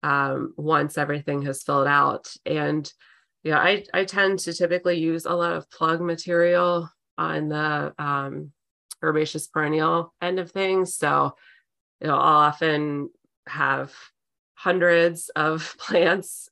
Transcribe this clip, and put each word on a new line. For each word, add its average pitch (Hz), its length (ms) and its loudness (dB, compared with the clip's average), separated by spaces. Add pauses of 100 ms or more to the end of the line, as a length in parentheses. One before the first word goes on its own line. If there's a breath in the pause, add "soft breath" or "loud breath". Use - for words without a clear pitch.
um, 139 540 -2
once 151 420 0
everything 147 440 -4
has 139 200 -6
filled 139 240 0
out. 143 460 2 (120)
And, 151 460 -2 (520 soft breath)
you 156 100 -2
know, 151 60 2
I, 202 340 2
I 185 120 0
tend 190 360 0
to 170 120 -6
typically 175 460 0
use 160 260 -2
a 175 100 -2
lot 170 200 0
of 160 160 -8
plug 165 300 0
material 175 920 2 (260)
on 156 320 -4
the, 151 500 -2
um, 143 540 -4 (500)
herbaceous 156 460 0
perennial 156 720 0
end 180 180 -2
of 175 120 -6
things. 190 440 0
So, 143 420 0 (640 soft breath)
you - 80 -8
know, 143 80 2
I'll 151 220 6
often 151 720 0 (360)
have 135 480 -2 (600)
hundreds 175 760 2
of 156 460 -2
<laughs> - 40 -20
plants 180 720 0